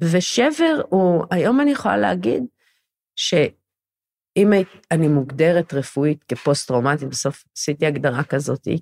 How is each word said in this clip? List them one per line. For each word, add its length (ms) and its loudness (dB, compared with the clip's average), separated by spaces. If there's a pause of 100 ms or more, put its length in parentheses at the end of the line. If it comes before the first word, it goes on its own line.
ושבר 880 0
הוא, 420 2
היום 300 2
אני 100 2
יכולה 260 0
להגיד 480 0 (720)
שאם 1400 -2
הי-, 280 0 (100)
אני 180 2
מוגדרת 680 2
רפואית 500 -2
כפוסט-טראומטית, 840 -2
בסוף 360 -8 (120)
עשיתי 300 -4
הגדרה 380 -2
כזאת, 440 -4 (140)